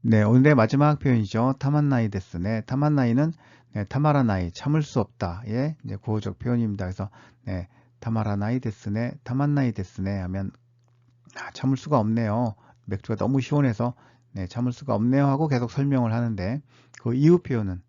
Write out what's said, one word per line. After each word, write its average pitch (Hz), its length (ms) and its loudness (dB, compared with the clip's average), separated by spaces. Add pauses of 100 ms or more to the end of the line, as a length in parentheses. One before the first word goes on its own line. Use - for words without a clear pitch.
네, 110 220 4
오늘의 131 320 6
마지막 143 440 4
표현이죠. 120 600 0
타만나이 139 500 0
데스네. 98 520 -4
타만나이는, 143 720 0 (400)
네, 104 120 -4
타마라나이, 120 640 2
참을 151 320 0
수 139 160 -2
없다. 98 480 -6
예, 135 360 -4
이제 107 140 -8
구어적 107 420 -4
표현입니다. 110 460 -2
그래서, 95 240 -8 (340)
네, 92 240 -8 (320)
타마라나이 110 600 -2
데스네, 113 540 -6 (100)
타만나이 135 500 0
데스네 98 480 -6
하면, 95 300 -6 (840)
"아, - 160 -14
참을 131 240 -2
수가 147 220 0
없네요. 113 560 0 (300)
맥주가 101 320 -4
너무 131 240 0
시원해서, 123 540 -2 (380)
네, 92 140 -8
참을 123 260 -4
수가 131 220 -4
없네요." 131 320 2
하고 139 200 0
계속 123 240 -2
설명을 135 420 0
하는데 117 480 -4 (400)
그 120 140 -2
이후 160 240 6
표현은 98 500 -4